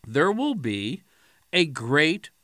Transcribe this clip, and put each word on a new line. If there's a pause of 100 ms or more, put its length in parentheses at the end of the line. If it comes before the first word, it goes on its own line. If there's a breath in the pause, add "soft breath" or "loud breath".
there
will
be (500 soft breath)
a
great (120)